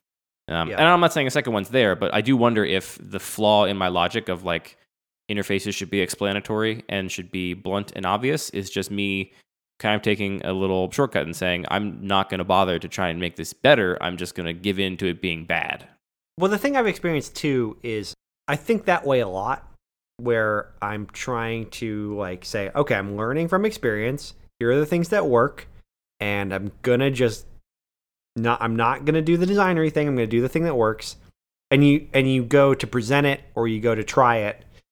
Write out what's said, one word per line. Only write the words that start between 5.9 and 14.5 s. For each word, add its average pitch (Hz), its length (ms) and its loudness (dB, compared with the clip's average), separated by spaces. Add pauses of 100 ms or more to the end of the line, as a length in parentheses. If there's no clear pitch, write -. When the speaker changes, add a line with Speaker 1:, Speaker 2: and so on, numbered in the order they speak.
Speaker 1:
explanatory 104 880 -2
and 95 240 -4
should 90 200 -10
be 90 220 -4
blunt 98 440 -6
and 95 80 -6
obvious 123 460 -2
is 98 180 -6
just 98 220 -4
me 98 420 -4 (460)
kind 107 140 0
of 107 80 0
taking 98 440 -2
a 92 80 -2
little 95 360 0
shortcut 104 360 0
and 85 100 -8
saying, 90 340 -2
"I'm 101 380 -2
not 98 220 2
gonna 90 160 -4
bother 92 340 2
to 90 80 -8
try 90 220 -2
and 82 100 -6
make 87 160 -6
this 80 160 -10
better. 113 480 4
I'm 90 160 -4
just 87 200 -8
gonna 85 180 -6